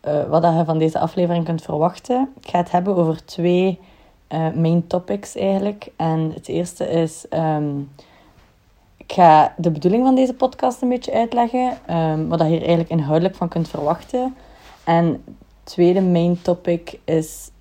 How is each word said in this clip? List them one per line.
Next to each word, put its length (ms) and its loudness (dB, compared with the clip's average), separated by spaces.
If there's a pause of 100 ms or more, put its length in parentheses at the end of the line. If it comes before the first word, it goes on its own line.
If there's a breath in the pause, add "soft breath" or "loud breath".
eh, 220 -2
wat 180 0
dat 140 2
je 80 2
van 140 -2
deze 200 0
aflevering 460 -2
kunt 180 -4
verwachten. 760 -2
Ik 80 -20
ga 100 0
het 120 -2
hebben 260 0
over 280 0
twee, 560 0 (480 soft breath)
eh, 260 -2
main 320 2
topics 500 -4
eigenlijk. 600 -2
En 380 -2
het 140 -14
eerste 400 -6
is, 400 -2
ehm, 500 -2 (1200 soft breath)
ik 160 -18
ga 440 6
de 140 0
bedoeling 340 0
van 100 4
deze 200 2
podcast 480 -2
een 60 0
beetje 240 -4
uitleggen, 760 0
ehm, 400 0
wat 120 -2
dat 80 4
je 60 2
hier 100 0
eigenlijk 280 0
inhoudelijk 440 0
van 140 -4
kunt 200 -4
verwachten. 680 -4 (480 loud breath)
En 220 2
het 300 -4 (280)
tweede 360 2
main 420 2
topic 600 -2
is 460 -4 (100)